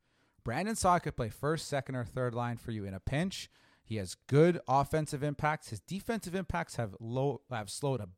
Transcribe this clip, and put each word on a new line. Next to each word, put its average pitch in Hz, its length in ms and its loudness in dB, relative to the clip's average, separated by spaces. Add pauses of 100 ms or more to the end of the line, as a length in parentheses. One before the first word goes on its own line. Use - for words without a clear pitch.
(420)
Brandon 180 320 -2
Saad 180 280 6
could 147 120 -4
play 117 140 -2
first, 151 380 -2
second, 135 280 -2
or 123 100 -2
third 123 300 -2
line 120 220 -2
for - 140 -10
you 107 140 -4
in 95 80 -6
a 95 60 -6
pinch. 175 500 -2 (340)
He 110 120 -6
has 95 200 -4 (120)
good 160 400 8
offensive 139 560 2
impacts. 151 460 -2
His 107 100 -8
defensive 190 560 -6
impacts 175 400 -4
have 101 240 -4
low, 127 500 -2
have 110 200 -6
slowed 135 320 -2
a 90 160 -8